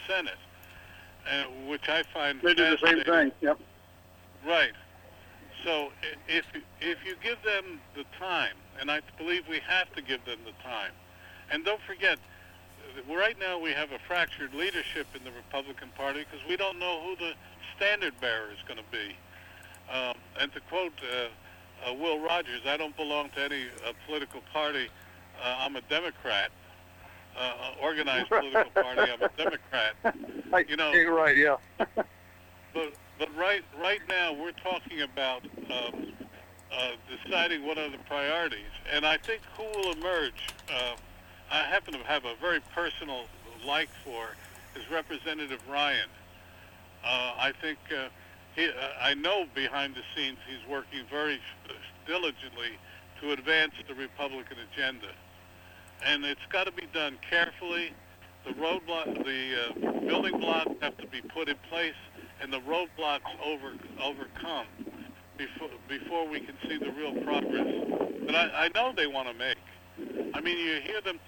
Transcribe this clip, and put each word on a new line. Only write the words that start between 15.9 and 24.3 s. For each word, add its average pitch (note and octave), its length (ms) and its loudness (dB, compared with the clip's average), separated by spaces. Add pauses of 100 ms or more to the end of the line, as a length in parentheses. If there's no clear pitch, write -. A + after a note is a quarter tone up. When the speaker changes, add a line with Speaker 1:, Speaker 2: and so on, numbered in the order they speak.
Speaker 1:
Party C#3 340 -2
'cause D3 180 -12
we F3+ 80 0
don't F#3+ 220 0
know F3 240 -2
who F#3 140 -4
the E3+ 160 -4 (440)
standard G3 440 2
bearer A2+ 300 0
is G#2 160 -14
gonna A2+ 240 -10
be. G#2 260 -6 (760)
Um, B2+ 220 0 (260)
and C#3 120 0
to C#3+ 100 -10
quote, F3 300 -2 (100)
uh, B2 840 -6
uh, B2 60 -2
Will D#3 240 2
Rogers, D#3 480 0
"I C#3+ 100 2
don't D3+ 200 -6
belong D3 340 -2
to C#3+ 100 -6
any, C#3 260 -2 (200)
uh, A#2 60 -4 (140)
political C#3+ 340 -6 (120)